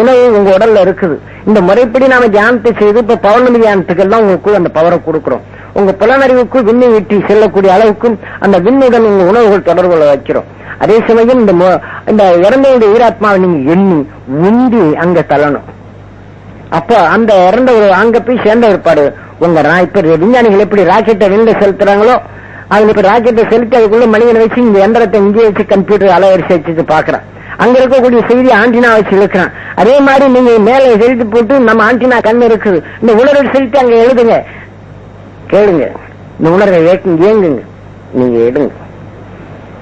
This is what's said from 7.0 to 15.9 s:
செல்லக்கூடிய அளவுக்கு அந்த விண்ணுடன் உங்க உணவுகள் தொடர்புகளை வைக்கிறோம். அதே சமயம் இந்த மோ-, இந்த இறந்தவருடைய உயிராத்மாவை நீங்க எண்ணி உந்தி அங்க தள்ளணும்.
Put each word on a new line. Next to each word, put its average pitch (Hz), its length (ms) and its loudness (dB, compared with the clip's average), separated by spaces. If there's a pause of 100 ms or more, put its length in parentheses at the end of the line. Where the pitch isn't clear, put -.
செல்லக்கூடிய 196 460 2
அளவுக்கு 214 360 0 (320)
அந்த 196 180 0
விண்ணுடன் 233 520 2
உங்க 196 140 2
உணவுகள் 202 440 0
தொடர்புகளை 170 380 0
வைக்கிறோம். 139 420 -2 (300)
அதே 190 180 0 (100)
சமயம் 233 340 2
இந்த 202 120 2
மோ-, 175 280 2 (260)
இந்த 208 180 0 (120)
இறந்தவருடைய 240 540 2
உயிராத்மாவை 214 480 0
நீங்க 165 320 -2
எண்ணி 185 280 0 (400)
உந்தி 214 580 0
அங்க 170 320 -2
தள்ளணும். 143 400 -2 (1040)